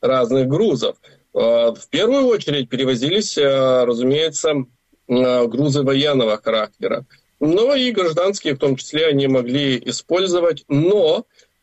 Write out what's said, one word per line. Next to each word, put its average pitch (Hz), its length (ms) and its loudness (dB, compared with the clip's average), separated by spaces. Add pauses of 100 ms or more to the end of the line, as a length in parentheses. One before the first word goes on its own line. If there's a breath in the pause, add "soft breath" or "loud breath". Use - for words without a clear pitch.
разных 127 480 0
грузов. 143 480 0 (380 soft breath)
А, 117 400 2
в - 160 -20
первую 240 340 2
очередь 147 460 -2
перевозились, 135 640 -2
а, 131 480 2
разумеется, 139 640 0
м, 143 200 -2 (420)
а, 123 360 2
грузы 139 360 0
военного 135 600 0
характера. 110 600 -4 (340 soft breath)
Но 214 360 2
и 254 180 0
гражданские, 175 600 -2
в 135 40 -12
том 139 180 0
числе, 156 320 -2
они 139 180 0
могли 131 580 0
использовать. 170 840 -2
Но, 175 580 2 (360 soft breath)